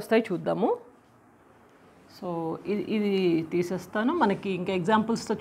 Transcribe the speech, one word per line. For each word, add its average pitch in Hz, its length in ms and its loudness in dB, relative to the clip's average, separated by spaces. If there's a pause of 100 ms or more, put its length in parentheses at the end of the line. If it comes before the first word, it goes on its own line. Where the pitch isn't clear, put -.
వస్తాయో - 280 2
చూద్దాము. 170 400 0 (1500)
So 190 100 -10 (440)
ఇది, 208 120 -2 (120)
ఇది 208 160 2 (440)
తీసేస్తాను, 190 640 0
మనకి 202 280 2 (100)
ఇంకా 180 200 -4
ఎగ్జాంపుల్స్తో 220 600 0